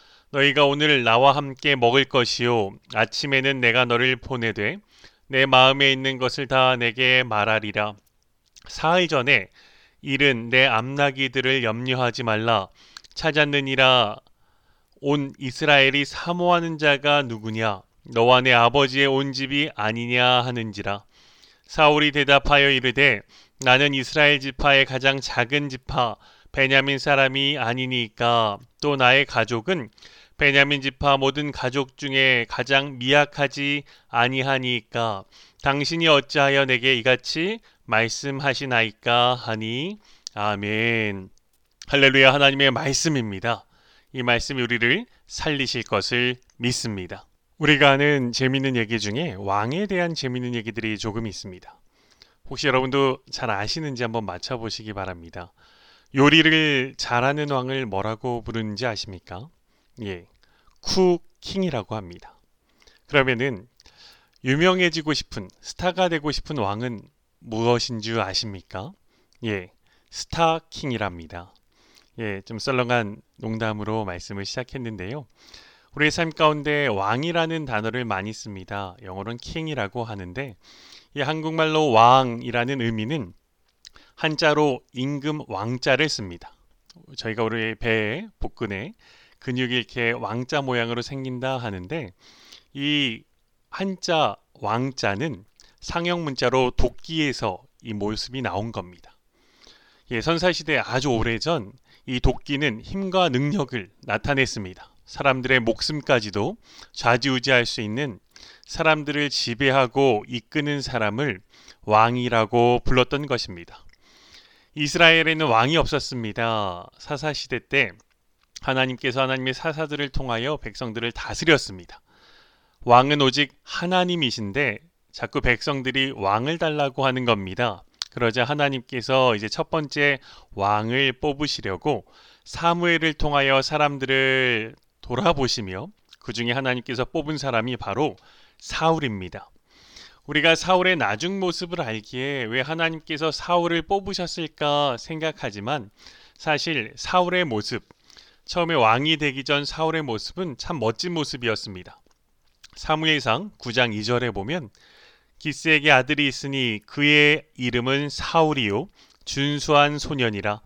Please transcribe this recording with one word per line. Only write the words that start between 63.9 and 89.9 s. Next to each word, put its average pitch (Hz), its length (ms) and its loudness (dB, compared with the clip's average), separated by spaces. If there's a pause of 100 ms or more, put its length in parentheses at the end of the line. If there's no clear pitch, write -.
유명해지고 160 720 2
싶은, - 340 -8 (100)
스타가 180 500 -2
되고 151 220 -2
싶은 143 280 -6
왕은 107 420 -4 (380)
무엇인 113 640 -2
줄 113 200 -4
아십니까? 98 720 -8 (540)
예, 98 260 -6 (400)
스타킹이랍니다. 107 1400 -4 (640)
예, 104 260 -6
좀 113 140 -10
썰렁한 120 600 -2 (180)
농담으로 110 680 -4
말씀을 95 400 -10
시작했는데요. 117 800 -10 (720)
우리의 151 160 2
삶 165 200 -2
가운데 147 540 2
왕이라는 151 800 -2
단어를 113 400 -4
많이 101 260 -4
씁니다. 98 720 -12
영어로는 98 360 -10
킹이라고 127 640 -6
하는데, 104 520 -10 (600)
이 143 60 -4
한국말로 156 680 0
왕이라는 120 920 4
의미는 113 520 -4 (800)
한자로 151 680 2 (120)
임금 143 540 -4
왕자를 127 600 0
씁니다. 92 460 -10 (600)
저희가 113 280 -6
우리 113 300 -2
배에, 113 540 -2 (120)
복근에 107 540 -8 (460)
근육이 127 360 -4
이렇게 117 360 -2